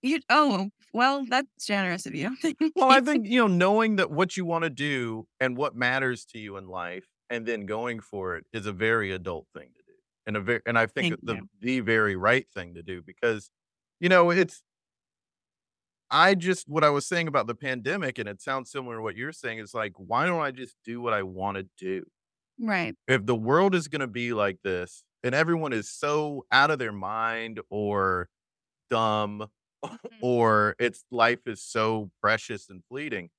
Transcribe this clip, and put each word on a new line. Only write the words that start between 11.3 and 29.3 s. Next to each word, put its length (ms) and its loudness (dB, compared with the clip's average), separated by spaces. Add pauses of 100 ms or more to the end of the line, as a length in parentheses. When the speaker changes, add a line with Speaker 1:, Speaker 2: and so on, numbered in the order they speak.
Speaker 1:
you. 100 -12 (120)
Speaker 2:
the 220 -2
very 340 2
right 340 2
thing 260 -12
to 80 -16
do 180 -10
because, 500 -4 (480)
you 100 0
know, 220 6
it's, 320 0 (1500)
I 260 8
just, 340 -2
what 140 2
I 60 8
was 160 0
saying 220 -2
about 200 0
the 80 -4
pandemic, 640 -4
and 120 -6
it 120 -12
sounds 300 -6
similar 260 -8
to 40 -8
what 160 -6
you're 160 -8
saying, 260 -10
is 140 -14
like, 240 -4
why 280 -2
don't 160 0
I 100 -4
just 340 -14
do 160 -8
what 120 0
I 100 0
wanna 400 -6 (140)
do? 280 -6 (540)
Speaker 1:
Right. 380 -4 (100)
Speaker 2:
If 180 0
the 100 2
world 400 2
is 120 -2
gonna 200 -4
be 260 -6
like 300 -2
this 400 -6 (200)
and 120 -2
everyone 380 0
is 160 -4
so 640 -4
out 200 6
of 80 0
their 120 -4
mind 800 -6
or 600 0 (600)
dumb 600 0 (340)